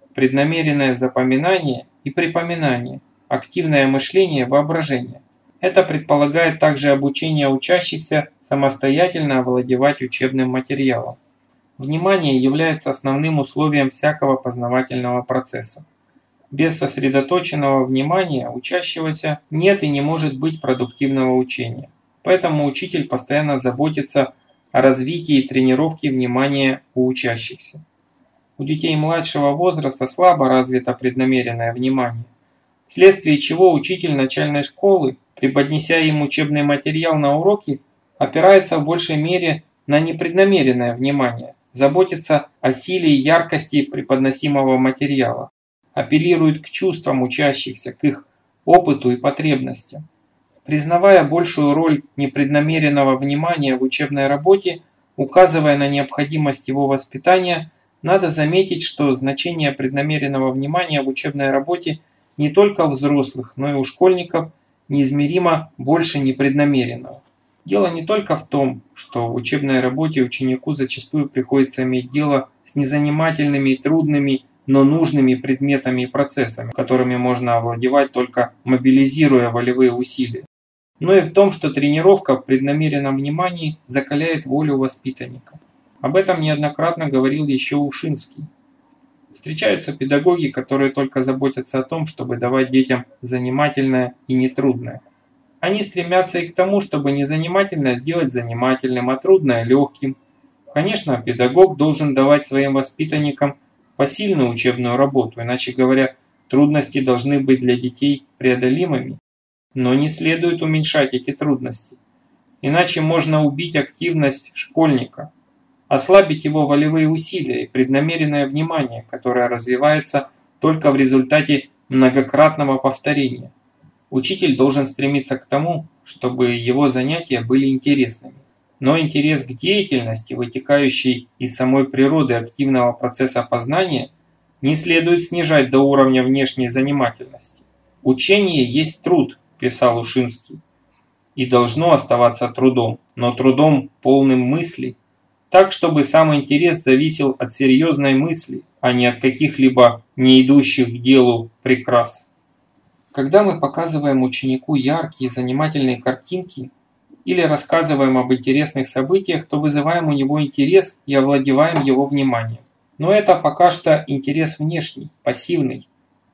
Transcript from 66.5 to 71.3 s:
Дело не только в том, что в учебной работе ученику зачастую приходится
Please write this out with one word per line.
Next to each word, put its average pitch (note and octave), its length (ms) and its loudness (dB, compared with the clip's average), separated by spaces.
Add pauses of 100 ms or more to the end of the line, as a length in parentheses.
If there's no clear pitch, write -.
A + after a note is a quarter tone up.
Дело F#3+ 280 0
не E3 120 -8
только G3+ 320 -2
в - 120 -12
том, C3+ 340 -2 (120)
что - 340 -8
в A#2 80 -6
учебной C3+ 460 -2
работе C#3 420 -2
ученику C3 500 -4
зачастую C#3 560 -6
приходится C3 540 -2